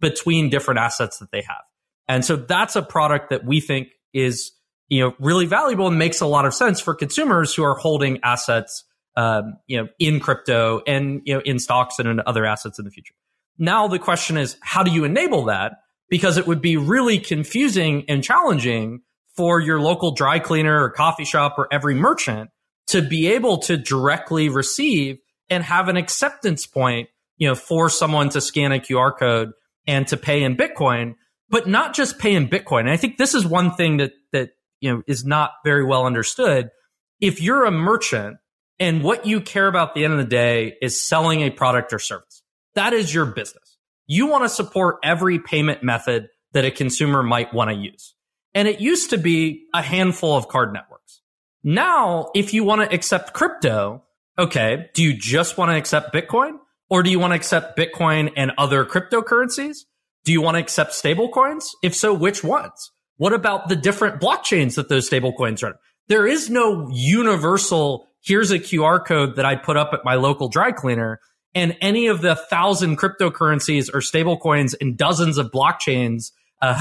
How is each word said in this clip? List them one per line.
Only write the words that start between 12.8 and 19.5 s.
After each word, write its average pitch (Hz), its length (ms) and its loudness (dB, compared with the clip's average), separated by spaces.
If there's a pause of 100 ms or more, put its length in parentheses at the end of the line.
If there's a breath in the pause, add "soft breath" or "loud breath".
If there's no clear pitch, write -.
the 101 60 -14
future. - 240 -20 (440)
Now 202 300 2
the 185 100 -2
question 170 380 -2
is, 135 240 -4
how - 220 0
do 180 100 2
you 160 120 2
enable 196 420 0
that? 104 320 -2 (320)
Because 180 260 2
it 180 100 0
would 165 140 0
be 165 160 2
really 214 420 2
confusing 165 880 -2
and 139 160 0
challenging 123 800 0 (340)
for 170 260 2